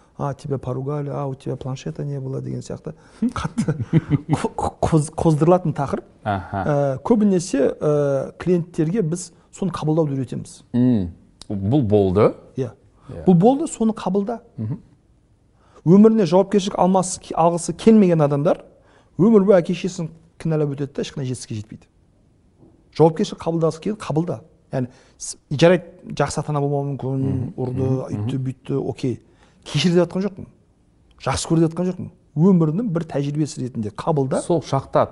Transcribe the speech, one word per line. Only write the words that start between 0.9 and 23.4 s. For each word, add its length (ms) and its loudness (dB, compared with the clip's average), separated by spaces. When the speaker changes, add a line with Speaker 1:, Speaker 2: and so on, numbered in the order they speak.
Speaker 1:
а, 180 -6
у 80 -8
тебя 200 -10
планшета 480 -10
не 160 -8
было 220 -8
деген 200 -8
сияқты 340 -12
қатты 540 -4
<laughs> 80 -2
ко-, 160 -4
ко-, 320 -6
қоз-, 320 2
қоздырылатын 600 2
тақырып. 300 -6
Speaker 2:
Аха. 420 -4
Speaker 1:
Ә, 380 -2
көбінесе, 760 2
ә, 600 0
клиенттерге 640 -2
біз 280 -6
соны 200 -6
қабылдауды 440 -2
үйретеміз. 480 -8
Speaker 2:
М, 380 2
бұл 340 0
болды? 500 4
Speaker 1:
Иә. 140 -6
Speaker 2:
Иә. 160 -10
Speaker 1:
Бұл 100 6
болды, 320 4
соны 260 -2
қабылда. 460 -4
Speaker 2:
Мгм. 220 -6
Speaker 1:
Өміріне 400 8
жауапкершілік 540 2
алмасы, 420 2
алғысы 420 0
келмеген 480 6
адамдар 380 0
өмір 260 6
бойы 160 6
әке-шешесін 480 -6
кінәлап 340 0
өтеді 220 -8
да, 80 -4
ешқандай 260 -8
жетістікке 300 -8
жетпейді. 260 -16
Жауапкершілік 460 2